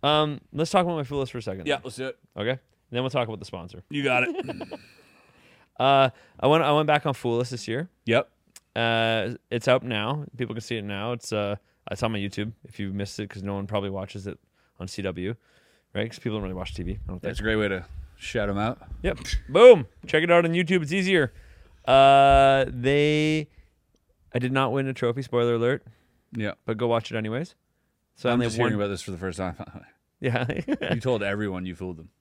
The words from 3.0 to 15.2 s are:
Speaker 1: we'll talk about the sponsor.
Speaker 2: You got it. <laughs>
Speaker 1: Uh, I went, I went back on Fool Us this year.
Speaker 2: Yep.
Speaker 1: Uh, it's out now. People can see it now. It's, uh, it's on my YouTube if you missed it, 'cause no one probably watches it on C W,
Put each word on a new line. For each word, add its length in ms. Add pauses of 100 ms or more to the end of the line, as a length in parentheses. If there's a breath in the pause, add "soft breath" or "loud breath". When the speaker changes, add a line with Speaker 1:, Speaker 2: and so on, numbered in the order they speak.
Speaker 1:
we'll 80
talk 160
about 140
the 60
sponsor. 440
Speaker 2:
You 140
got 200
it. 120
<laughs> 440 (960 soft breath)
Speaker 1:
Uh, 340 (280 soft breath)
I 80
went, 160
I 100
went 140
back 180
on 100
Fool 260
Us 100
this 160
year. 220 (180)
Speaker 2:
Yep. 240 (460)
Speaker 1:
Uh, 540 (200)
it's 160
out 160
now. 420 (120)
People 180
can 80
see 140
it 80
now. 280
It's, 200
uh, 240 (340)
it's 140
on 80
my 60
YouTube 340 (120)
if 140
you 140
missed 260
it, 100
'cause 140
no 120
one 120
probably 240
watches 380
it 100 (400)
on 80
C 160
W, 320 (580)